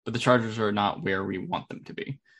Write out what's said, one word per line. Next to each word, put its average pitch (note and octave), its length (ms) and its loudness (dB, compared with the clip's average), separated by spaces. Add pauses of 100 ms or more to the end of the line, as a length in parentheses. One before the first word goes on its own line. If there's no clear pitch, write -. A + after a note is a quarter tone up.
But A2+ 80 -4
the A#2 60 -4
Chargers A#2 400 4
are G#2+ 120 2
not G#2 320 0
where F#2+ 200 0
we F#2+ 160 -4
want - 280 -6
them - 180 -14
to - 80 -14
be, - 260 -10 (200)